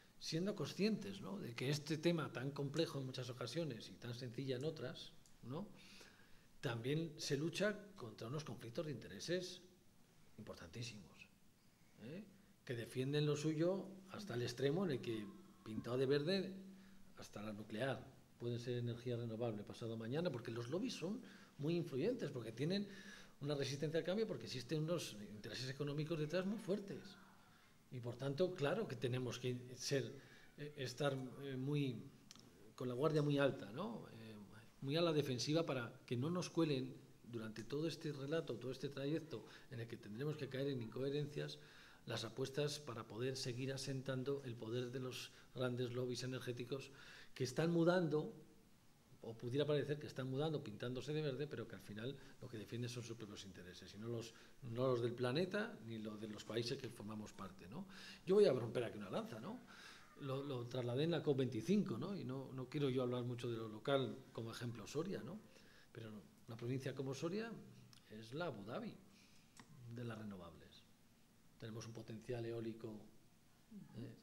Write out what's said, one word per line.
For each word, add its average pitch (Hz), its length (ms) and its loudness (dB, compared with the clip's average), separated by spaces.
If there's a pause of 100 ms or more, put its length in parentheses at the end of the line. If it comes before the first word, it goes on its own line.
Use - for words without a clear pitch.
(180)
siendo 185 360 0
conscientes, 156 640 2
¿no? 175 180 -6
de 120 160 -4
que 127 140 2
este 147 300 4
tema 160 340 4
tan 127 180 0
complejo 147 480 2
en 135 80 -2
muchas 127 240 -4
ocasiones 123 600 -2
y - 40 -12
tan 120 200 -4
sencilla 127 420 -2
en 123 80 -2
otras, - 480 -4 (300)
¿no? 147 240 -4 (920)
también 139 560 2
se - 200 0
lucha 180 400 2 (200)
contra 113 320 -8
unos 147 160 -2
conflictos 156 420 -4
de 151 60 -2
intereses 127 680 -2 (800)
importantísimos, 104 920 -10 (760)
¿eh? 170 200 -8 (400)
que 131 100 0
defienden 131 520 2
lo 147 100 6
suyo 160 500 4 (240)
hasta 107 240 -6
el 120 80 2
extremo 139 420 4
en 165 80 4
el 120 80 2
que, 110 260 0 (360)
pintado 117 360 0
de 135 80 6
verde, 147 460 4 (680)
hasta - 240 -8
la 107 100 -2
nuclear 110 500 -2 (360)
puede 120 200 0
ser 120 200 0
energía 120 380 0
renovable 113 460 0
pasado 113 340 -4
mañana, 131 340 2
porque 120 200 -4
los 117 180 -2
lobbies 196 260 0
son 202 260 -2 (380)
muy 156 180 4
influyentes, 165 540 2
porque 113 220 -4
tienen 185 360 2 (520)
una 143 140 2
resistencia 143 440 2
al 156 60 2
cambio, 214 220 2
porque 139 200 -4
existen 151 380 0
unos 156 340 0 (160)
intereses 117 340 -6
económicos 147 500 0
detrás 165 280 2
muy 208 120 0
fuertes. 196 440 -2 (920)
Y 131 80 -4
por 120 160 -4
tanto, 143 380 4
claro 156 340 2
que 131 80 -4
tenemos 123 420 0
que 123 180 0 (200)
ser, 131 340 2 (460)
eh, 147 200 -8
estar, 139 360 0 (300)
eh, 139 140 -4
muy, 139 460 2 (720)
con 127 140 -2
la 123 60 0
guardia 151 280 6
muy 143 160 6
alta, 131 320 4
¿no? 202 420 -4
Eh, 110 220 -12 (460)
muy 139 160 2
a 170 60 6
la 170 100 6
defensiva 147 520 4
para 127 280 0 (140)
que 123 100 2
no 135 140 4
nos 175 200 2
cuelen 135 440 4 (280)
durante 110 420 -4
todo 147 220 0
este 151 260 -2
relato, 143 440 0
todo 123 140 -4
este 135 180 -2
trayecto 139 560 0 (260)
en 117 100 -4
el 113 60 -2
que 117 100 -6
tendremos 131 400 -2
que 143 120 -2
caer 135 200 0
en 127 140 0
incoherencias, 143 760 0 (480)
las 117 180 -2
apuestas 143 560 0
para 113 260 -6
poder 123 300 -2
seguir 127 360 0
asentando 135 720 0
el 120 100 -4
poder 117 360 -2
de 131 100 -2
los 127 320 -6 (220)
grandes 123 380 2
lobbies 123 300 0
energéticos 127 680 -2 (440)
que 135 100 2
están 156 260 4
mudando, 165 640 6 (880)
o 113 100 -6
pudiera 123 320 0
parecer 143 340 2
que - 80 -8
están 131 220 -2
mudando, 143 340 2
pintándose 123 520 -2
de 156 80 4
verde, 143 240 2
pero 117 200 -2
que - 100 -8
al 95 40 -10
final 110 340 -2 (280)
lo 127 40 -8
que 117 120 -6
defienden 117 320 -2
son 120 120 -4
sus 113 140 -6
propios 101 300 -8
intereses, 90 480 -12
y 101 40 -10
no 110 100 -4
los, 117 260 -2 (360)
no 123 180 6
los 123 120 8
del 120 140 4
planeta, 185 720 2
ni 113 100 -4
los 107 240 -4
de 107 80 -4
los 104 160 -6
países 117 320 2
que 117 140 -4
formamos 107 420 -6
parte, - 340 -8
¿no? 165 200 -6 (400)
Yo 185 80 8
voy 208 100 12
a 170 80 10
romper 120 320 2
aquí 110 140 -4
una - 100 -6
lanza, 135 320 -4
¿no? 202 220 -8 (580)
Lo, 139 240 0
lo 127 220 -2
trasladé 123 380 2
en 170 60 4
la 151 120 4
cop 147 160 6
veinticinco, 131 580 4
¿no? 165 180 -2
Y 156 80 -4
no, 127 300 -4
no 127 160 -6
quiero 143 220 2
yo 127 120 4
hablar 123 220 2
mucho 120 260 -2
de 117 60 0
lo 110 100 -4
local 113 480 2 (160)
como 113 220 -4
ejemplo 120 340 -6
Soria, 156 360 -2
¿no? 175 180 -8 (500)
Pero 113 200 -10
no, 107 100 -10 (260)
una 117 100 -8
provincia 127 380 -2
como 131 200 -2
Soria 196 360 -2 (600)
es 113 240 -12
la 170 120 -2
Abu 110 160 -4
Dhabi 147 320 -6 (1000)
de 120 80 -4
las 113 140 -4
renovables. 87 640 -10 (760)
Tenemos 113 280 -6
un 117 80 -8
potencial 117 500 -4
eólico, 113 480 -2 (1040)
eh, 117 260 -8